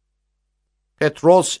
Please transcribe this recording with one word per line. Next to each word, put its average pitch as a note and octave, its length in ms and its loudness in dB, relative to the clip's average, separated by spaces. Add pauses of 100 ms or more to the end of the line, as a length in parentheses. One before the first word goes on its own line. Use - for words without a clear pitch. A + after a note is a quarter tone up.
(960)
Petros E3 640 0